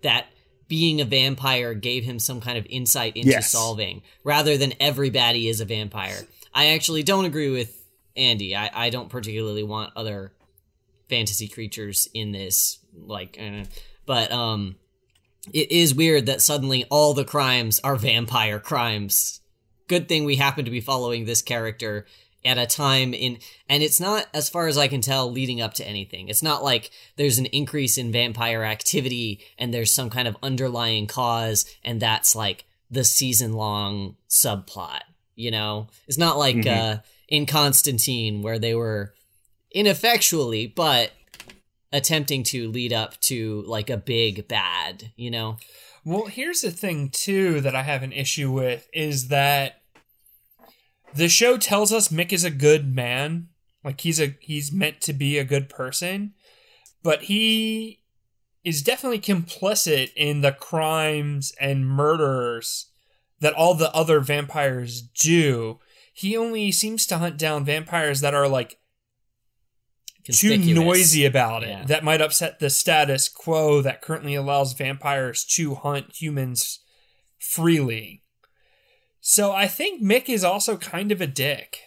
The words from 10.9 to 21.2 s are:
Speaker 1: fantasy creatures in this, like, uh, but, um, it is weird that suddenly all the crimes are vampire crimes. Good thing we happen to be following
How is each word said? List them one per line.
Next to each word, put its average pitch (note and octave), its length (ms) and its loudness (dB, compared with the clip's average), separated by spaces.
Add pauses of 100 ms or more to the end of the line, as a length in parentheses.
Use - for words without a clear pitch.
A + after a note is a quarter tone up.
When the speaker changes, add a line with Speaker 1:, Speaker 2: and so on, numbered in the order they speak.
Speaker 1:
fantasy A2 400 -2
creatures G#2 680 -6
in G#2+ 160 -4
this, F#2+ 480 -2 (160)
like, F#2+ 440 -12
uh, G#2 260 -10 (420)
but, A#2 240 0
um, G#2+ 460 -2 (760)
it D3+ 180 0
is E3 240 6
weird D3+ 300 4
that C3+ 160 0
suddenly C3+ 480 2
all D3 240 6
the C3+ 100 0
crimes B2+ 600 2
are C#3 120 0
vampire A2 640 0
crimes. G#2+ 800 -2 (480)
Good F3 220 0
thing D#3 160 2
we C#3+ 120 2
happen C#3 280 0
to A#2 60 -6
be A#2+ 100 -4
following A#2+ 440 -2